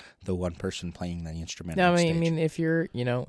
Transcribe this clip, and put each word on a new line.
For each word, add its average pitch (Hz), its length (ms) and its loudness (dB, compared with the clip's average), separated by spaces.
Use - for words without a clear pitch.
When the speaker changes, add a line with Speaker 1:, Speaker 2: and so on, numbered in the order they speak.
Speaker 1:
the 92 120 -2
one 87 200 -2
person 87 380 -6
playing 87 320 -6
the 80 80 -8
instrument 80 460 -6
Speaker 2:
No, 185 100 6
Speaker 1:
on 175 60 6
Speaker 2:
I - 20 4
mean, 170 120 6
I - 20 2
Speaker 1:
stage. 165 100 2
Speaker 2:
mean, 165 180 2
if 160 200 0
you're, 165 340 2
you 120 140 -2
know, 123 220 0